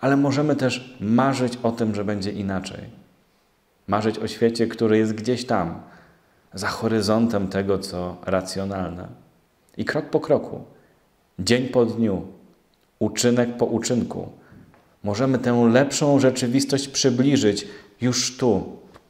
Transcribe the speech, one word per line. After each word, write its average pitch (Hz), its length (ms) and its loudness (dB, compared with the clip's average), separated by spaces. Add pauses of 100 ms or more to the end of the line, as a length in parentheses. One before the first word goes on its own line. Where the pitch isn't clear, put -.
ale 139 160 2
możemy 143 400 2
też - 440 -4
marzyć 120 600 0
o 117 100 0
tym, 113 220 -2
że 101 100 -4
będzie 101 260 -4
inaczej. 98 540 -6 (1000)
Marzyć 107 320 0
o 110 100 -6
świecie, 117 380 0
który 110 320 2
jest 110 160 2
gdzieś 117 300 -4
tam, 85 380 -2 (720)
za 98 140 -6
horyzontem 110 800 0
tego, 98 300 -2
co 90 380 -8 (100)
racjonalne. 92 840 -4 (680)
I - 80 -6
krok 147 200 -4
po 147 160 0
kroku, - 440 -2 (720)
dzień 120 300 2
po 123 160 4
dniu, 107 500 -2 (640)
uczynek 120 580 0
po 120 100 0
uczynku, 113 600 -2 (760)
możemy 123 340 0
tę 120 340 4
lepszą 139 460 4
rzeczywistość 135 680 2
przybliżyć 120 800 2 (340)
już 120 360 -2
tu, 98 400 0 (340)